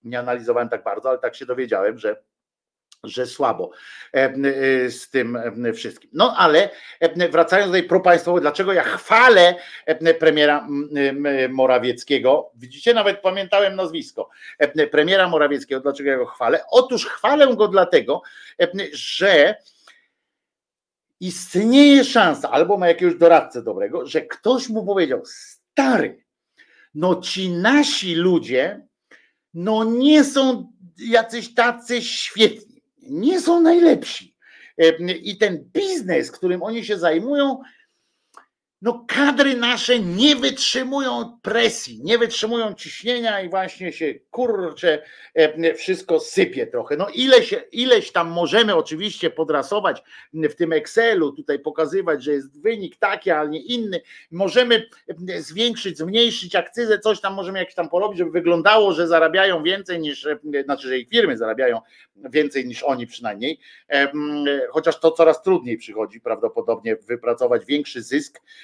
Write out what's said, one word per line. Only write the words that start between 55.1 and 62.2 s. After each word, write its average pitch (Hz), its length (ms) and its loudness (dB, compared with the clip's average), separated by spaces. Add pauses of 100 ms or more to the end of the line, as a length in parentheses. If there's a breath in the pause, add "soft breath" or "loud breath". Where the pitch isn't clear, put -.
e, 170 140 -10
zwiększyć, 196 560 -6
zmniejszyć 202 560 -2
akcyzę, 208 440 -2
coś 214 220 -2
tam 196 140 -6
możemy 190 240 -8
jakieś 180 160 -8
tam 165 140 -6
porobić, 190 300 -4
żeby 170 120 -4
wyglądało, 175 640 2
że 165 160 -2
zarabiają 170 540 2
więcej 180 380 -6
niż, 147 260 -10
e, 147 120 -4 (260)
znaczy, 135 240 -6
że 131 100 -4
ich 120 100 -10
firmy 208 280 0
zarabiają 113 440 -2 (500 soft breath)